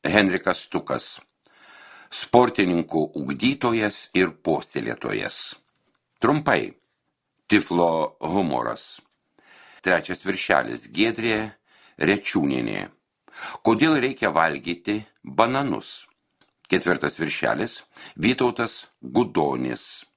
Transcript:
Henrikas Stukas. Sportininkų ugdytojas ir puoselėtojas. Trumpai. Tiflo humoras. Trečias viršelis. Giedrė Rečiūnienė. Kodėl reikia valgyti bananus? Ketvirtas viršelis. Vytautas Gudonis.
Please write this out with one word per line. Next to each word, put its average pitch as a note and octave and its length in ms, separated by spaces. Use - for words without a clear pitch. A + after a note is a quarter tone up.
Henrikas F#2 580
Stukas. - 560
Sportininkų F2 960
ugdytojas G#2+ 880
ir F2 160
puoselėtojas. A1+ 1080
Trumpai. C3+ 480
Tiflo E2+ 680
humoras. D2 800
Trečias F2+ 400
viršelis. C#2 640
Giedrė A2 720
Rečiūnienė. C#2 880
Kodėl D#3+ 320
reikia A#2+ 320
valgyti E2 680
bananus? B2 880
Ketvirtas D#2+ 480
viršelis. D2+ 640
Vytautas B2 720
Gudonis. C2+ 1040